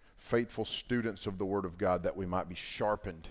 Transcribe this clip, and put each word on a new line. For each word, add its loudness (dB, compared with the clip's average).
faithful 0
students -2
of -4
the 0
Word 2
of -6
God, 4
that 0
we -4
might 0
be -8
sharpened -2